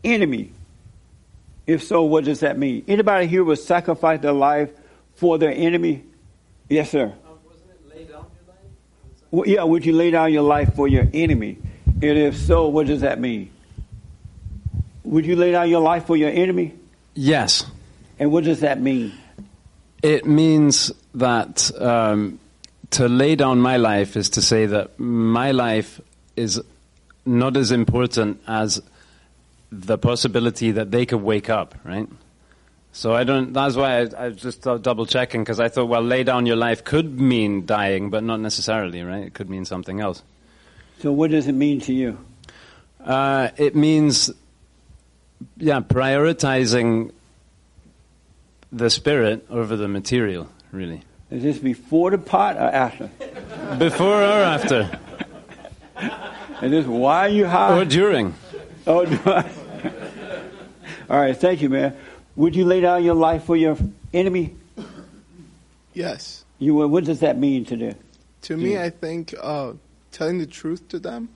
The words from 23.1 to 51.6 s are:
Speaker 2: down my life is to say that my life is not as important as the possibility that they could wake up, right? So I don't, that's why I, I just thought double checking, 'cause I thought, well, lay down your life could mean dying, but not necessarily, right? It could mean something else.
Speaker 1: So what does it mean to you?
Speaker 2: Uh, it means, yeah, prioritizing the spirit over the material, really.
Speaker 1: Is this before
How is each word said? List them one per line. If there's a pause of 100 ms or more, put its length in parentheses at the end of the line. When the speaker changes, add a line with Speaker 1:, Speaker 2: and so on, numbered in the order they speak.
Speaker 2:
down
my
life
is
to
say
that
my
life (360)
is (640)
not
as
important
as (880)
the
possibility
that
they
could
wake
up, (100)
right? (840)
So
I
don't,
that's
why
I,
I
just
thought
double
checking,
'cause
I
thought,
well,
lay
down
your
life
could
mean
dying,
but
not
necessarily,
right?
It
could
mean
something
else. (760)
Speaker 1:
So
what
does
it
mean
to
you? (840)
Speaker 2:
Uh,
it
means, (1300)
yeah,
prioritizing (1600)
the
spirit
over
the
material, (240)
really. (300)
Speaker 1:
Is
this
before